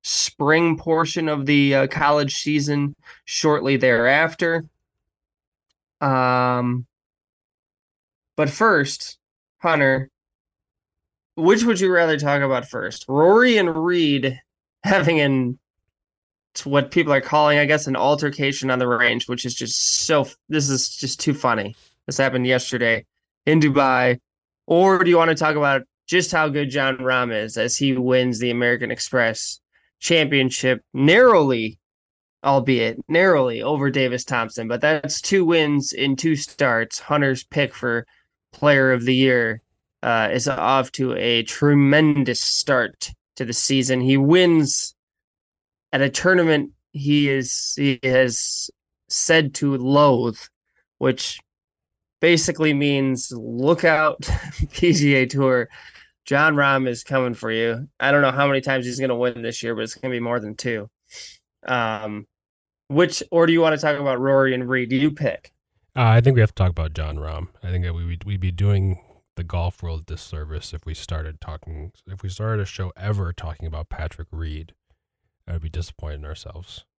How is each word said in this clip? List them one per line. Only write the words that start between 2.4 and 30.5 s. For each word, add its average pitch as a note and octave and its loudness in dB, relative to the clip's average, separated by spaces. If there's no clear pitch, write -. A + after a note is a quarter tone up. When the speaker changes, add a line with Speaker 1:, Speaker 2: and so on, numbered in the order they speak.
Speaker 1:
shortly C#3+ 0
thereafter. D3+ 2
Um, B2 0
but D3+ 0
first, E3 0
Hunter, C3+ 0
which G#3 4
would G#3+ 2
you F#3 2
rather D#3+ 4
talk C#3+ 0
about C3 0
first? G#2 -10
Rory G#3 6
and E3+ 0
Reed D3 0
having E3+ 2
an, C3 0
it's - -10
what C#3+ 0
people D#3+ 2
are C3+ 4
calling, D3 2
I D3 2
guess, D3 0
an C3 -2
altercation C#3 -2
on B2+ 0
the B2 -2
range, A#2+ 0
which B2 -8
is A#2+ -8
just - -4
so, D3 2
this C#3+ -2
is C3 -2
just - -10
too C#3+ -2
funny. A2 -2
This C3+ -8
happened B2+ 0
yesterday A#2+ 0
in D#3 4
Dubai. C3 2
Or F#3 4
do F3 4
you E3+ 6
want E3 4
to D#3+ 2
talk D#3 0
about C#3 2
just F3+ 0
how D#3 0
good C#3+ -4
Jon C3+ -2
Rahm B2+ -2
is A2 -6
as A#2+ -2
he C#3 0
wins B2+ 0
the A#2+ -2
American A#2+ 0
Express A#2 -2
Championship C3+ 0